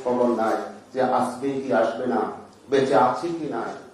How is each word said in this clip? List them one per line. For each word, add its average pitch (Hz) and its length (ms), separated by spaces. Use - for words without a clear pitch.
খবর 120 240
নাই, 110 280
যে 131 80
আসবে 127 480
কি 131 240
আসবে 117 340
না, 117 140
বেঁচে 135 260
আছে - 320
কি 165 240
নাই, 113 220